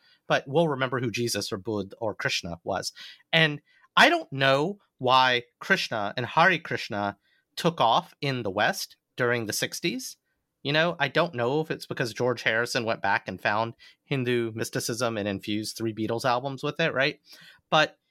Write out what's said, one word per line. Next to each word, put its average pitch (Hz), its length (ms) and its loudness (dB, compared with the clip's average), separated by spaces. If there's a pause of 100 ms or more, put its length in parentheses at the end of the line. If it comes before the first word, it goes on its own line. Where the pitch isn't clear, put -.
(260)
but 147 220 0
we'll 160 200 2
remember 131 320 -2
who 120 120 -2
Jesus 113 400 -2
or 104 60 -2
Buddha 98 420 -4
or 107 140 -4
Krishna 90 500 -4
was. - 280 -4 (400)
And 156 280 2 (360)
I 226 120 8
don't 330 240 0
know 139 460 4 (200)
why 127 460 4 (160)
Krishna 117 560 -2
and 123 100 -4
Hare 165 320 4
Krishna 101 580 -4 (400)
took - 240 0
off 135 400 2
in 131 220 -4
the 104 80 -4
West 107 460 -2 (200)
during 120 300 0
the - 60 -4
sixties. - 640 -6 (480)
You 139 80 -2
know, 165 260 0
I 143 100 0
don't 165 260 0
know 123 260 0
if 156 100 -4
it's - 160 -8
because 123 280 -4
George 123 280 -2
Harrison 117 420 0
went 113 180 -2
back 101 260 0
and 95 120 -8
found 113 340 0 (320)
Hindu 123 480 0
mysticism 117 640 -4
and 101 100 -2
infused 104 480 -4
three 113 180 -4
Beatles 110 300 -4
albums 131 400 -2
with 147 160 -4
it, 160 140 0
right? 139 260 -2 (500)
But 156 260 4 (140)